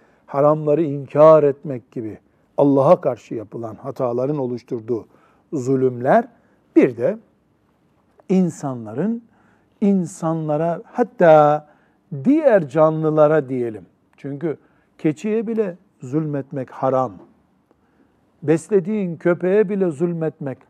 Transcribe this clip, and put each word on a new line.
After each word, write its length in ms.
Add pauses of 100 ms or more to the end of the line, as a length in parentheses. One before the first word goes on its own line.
(260)
haramları 580
inkar 600
etmek 480
gibi 280 (380)
Allah'a 440
karşı 340
yapılan 400
hataların 640
oluşturduğu 680 (460)
zulümler, 720 (480)
bir 220
de 200 (1120)
insanların 960 (580)
insanlara, 1040
hatta 800 (560)
diğer 460
canlılara 800
diyelim. 360 (320)
Çünkü 400 (400)
keçiye 500
bile 300 (240)
zulmetmek 720
haram. 420 (1300)
Beslediğin 760
köpeğe 520
bile 220
zulmetmek 680 (120)